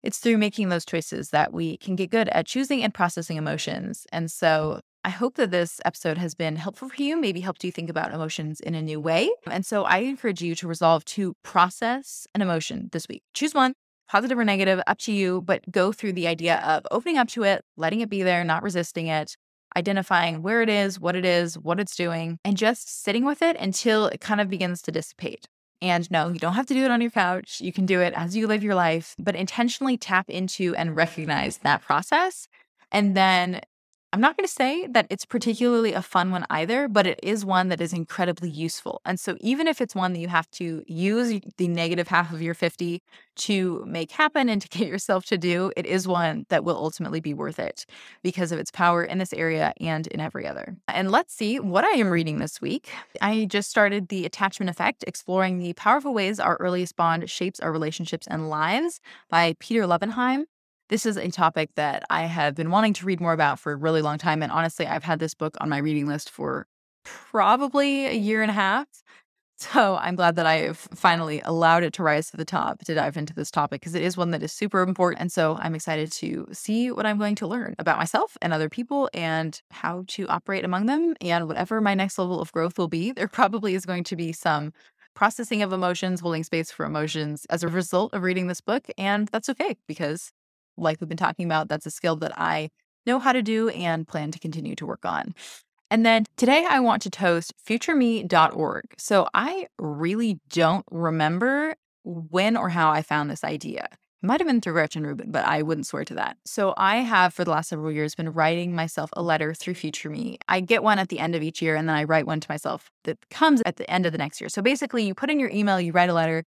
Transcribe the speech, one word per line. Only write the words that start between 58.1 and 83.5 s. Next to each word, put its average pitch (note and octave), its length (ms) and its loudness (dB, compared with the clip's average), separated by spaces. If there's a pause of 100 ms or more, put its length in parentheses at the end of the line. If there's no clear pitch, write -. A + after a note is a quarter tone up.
and D#3 220 -4
Lives F#3 500 0 (300)
by E3 300 4
Peter A3+ 240 0
Levenheim. A#3 640 0 (420)
This A3 160 -2
is G#3+ 100 0
a F3 160 -4
topic E3 440 2
that D3 340 -2
I D#3+ 140 0
have E3 300 0
been D#3+ 160 -2
wanting G#3+ 260 4
to F3+ 100 -10
read F3+ 160 0
more E3+ 100 2
about D3 280 2
for D3 120 -6
a C#3+ 60 -6
really D#3+ 240 2
long D3+ 160 0
time. D#3 260 0
And C#3 80 -4
honestly, E3 340 -2
I've D#3 200 -4
had E3 140 0
this D#3+ 140 -4
book D#3 280 -6
on D3+ 80 -2
my C#3+ 80 0
reading D3 280 0
list D3 240 -4
for - 380 -8 (380)
probably C4+ 1000 2
a - 40 -2
year A3 300 0
and G#3+ 100 2
a - 20 -2
half. G#3 360 0 (680)
So G3+ 460 2
I'm F3 160 -2
glad E3+ 180 4
that E3 100 2
I've D#3+ 320 2 (160)
finally E3 520 2
allowed E3 380 6
it D#3 100 -2
to F#3 100 -4
rise D3+ 280 2
to - 40 -20
the D#3+ 80 -6
top - 400 -2
to E3 100 -4
dive D3 220 0
into D3+ 180 -6
this D3+ 160 -6
topic, C#3+ 320 0
'cause E3 140 -8
it D#3+ 60 0
is F3 160 0
one E3+ 140 0
that D#3 120 -2
is D#3 80 -6
super G3 300 0
important. F3+ 400 2
And F3 100 -4
so D#3+ 300 2
I'm E3 140 -2
excited D#3 360 -4
to - 400 -6
see A#3 400 -2
what G#3+ 140 -4
I'm G#3 120 0
going G#3 180 0
to G3 120 -6
learn A#3 320 -4
about E3 180 2
myself - 440 -2
and E3+ 100 0
other D#3 160 0
people C4+ 460 -2
and D#3+ 480 -4 (100)
how F3 360 -6
to - 200 -6
operate F#3+ 380 -2
among F#3+ 220 0
them D#4 340 0
and E3+ 260 0
whatever F#3+ 320 -2
my G3+ 140 2
next F#3+ 240 -2
level F3+ 240 -2
of E3+ 100 -8
growth E3 260 -2
will F3 120 0
be. F3 240 -2
There G3+ 160 -4
probably G3 460 0